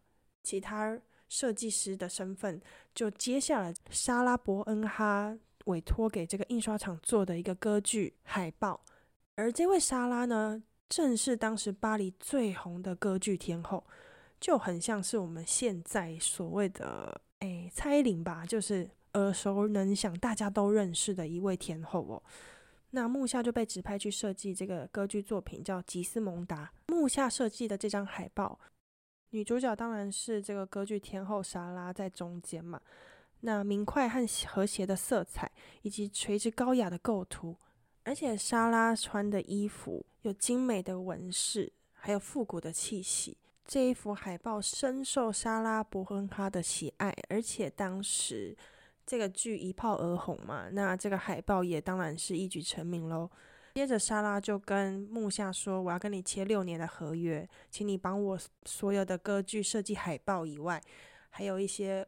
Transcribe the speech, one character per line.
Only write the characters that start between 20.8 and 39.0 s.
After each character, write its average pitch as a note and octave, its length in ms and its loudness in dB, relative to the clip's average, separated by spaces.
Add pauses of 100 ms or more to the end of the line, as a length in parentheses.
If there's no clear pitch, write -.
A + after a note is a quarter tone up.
识 G3 200 0
的 F3 120 -2
一 E3+ 140 -4
位 F#3+ 160 2
天 E3 260 -6
后 E3 240 -2
哦。 - 160 -10 (680)
那 A#3+ 180 0
木 C4 180 2
下 A#3+ 160 0
就 A#3+ 80 2
被 A#3 140 2
指 F#3+ 160 -4
派 G3+ 180 -4
去 G#3 120 -2
设 G3+ 240 -2
计 G3 200 -4
这 F#3+ 120 -6
个 E3+ 220 -4
歌 G3+ 180 -2
剧 G3+ 160 -2
作 G3+ 180 -2
品， - 240 -10
叫 F#3 160 -2
《吉 F3 220 -4
斯 G3+ 180 -4
蒙 F3 240 -2
达》。 D#3 260 -6 (180)
木 D#4+ 200 4
下 C4+ 180 4
设 A#3+ 220 2
计 A#3 180 -4
的 G3+ 120 -2
这 G#3+ 100 0
张 G3+ 160 0
海 F#3+ 300 -8
报， - 260 -2 (720)
女 G#3+ 120 -2
主 A#3 160 2
角 B3 160 2
当 A3+ 200 -2
然 G3+ 180 -2
是 G#3 300 -2
这 G#3 100 -6
个 G3 140 -4
歌 G3 180 -4
剧 G#3 160 -2
天 G3 240 -6
后 G3 180 -2
莎 F3 280 -8
拉 F3+ 200 -6
在 F#3+ 200 -4
中 F3 320 -8
间 E3 200 -8
嘛。 E3+ 160 -10 (640)
那 G#3+ 240 0
明 G3+ 180 0
快 B3+ 240 2
和 A#3+ 200 2 (200)
和 F#3+ 200 2
谐 G3 180 -2
的 F#3+ 100 2
色 F#3 300 2
彩， - 260 -4 (300)
以 G#3 80 -4
及 G#3 180 -2
垂 G#3 320 0
直 A3+ 120 0
高 B3+ 240 4
雅 G#3 160 4
的 F3 80 -4
构 G3 260 0
图， - 320 -8 (480)
而 C4 100 -2
且 B3+ 220 0
莎 A3+ 320 4
拉 A3+ 260 6
穿 G#3 340 0